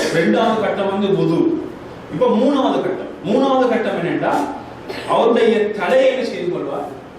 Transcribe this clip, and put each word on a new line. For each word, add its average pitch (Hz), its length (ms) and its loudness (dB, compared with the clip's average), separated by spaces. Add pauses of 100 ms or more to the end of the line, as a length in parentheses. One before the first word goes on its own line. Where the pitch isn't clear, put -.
(160)
ரெண்டாவது 214 460 2
கட்டம் 190 300 -2
வந்து 196 260 0
உது, 160 220 2 (720)
இப்ப 240 160 2
மூணாவது 262 540 2
கட்டம். - 260 -4 (180)
மூணாவது 262 440 2
கட்டம் 214 300 -2
என்னன்னா, - 340 -2 (760)
அவருடைய 214 640 4
தலையை 190 400 4
என்ன 233 140 -2
செய்து 175 260 -4
கொள்வார்? - 360 -4 (320)